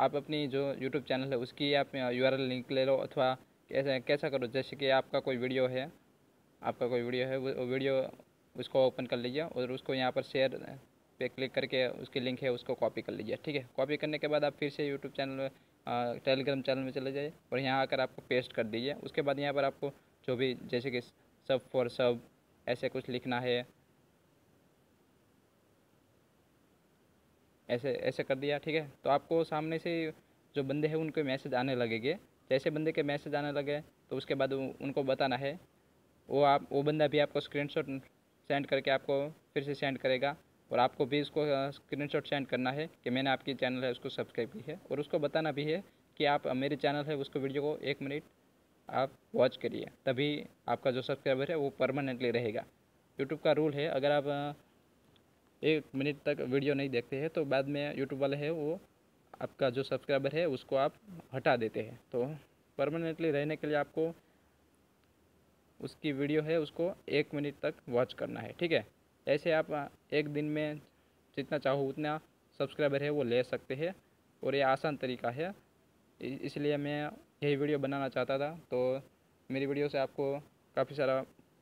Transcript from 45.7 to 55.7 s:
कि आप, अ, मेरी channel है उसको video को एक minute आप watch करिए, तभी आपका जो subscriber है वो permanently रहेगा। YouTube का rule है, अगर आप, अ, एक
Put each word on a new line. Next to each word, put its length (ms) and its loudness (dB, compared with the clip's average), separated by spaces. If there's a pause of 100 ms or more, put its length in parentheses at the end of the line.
कि 80 2
आप, 220 2
अ, 60 0
मेरी 220 0
channel 280 0
है 120 -4
उसको 240 -4
video 220 -2
को 160 -2
एक 240 -4
minute 220 -6 (640)
आप 220 0 (240)
watch 220 4
करिए, 280 -4 (200)
तभी 400 0 (220)
आपका 240 0
जो 100 -2
subscriber 480 0
है 60 0
वो 140 0
permanently 600 0
रहेगा। 340 0 (540)
YouTube 240 -2
का 80 6
rule 220 4
है, 140 -2
अगर 240 2
आप, 160 2
अ, 260 -2 (1120)
एक 220 4 (100)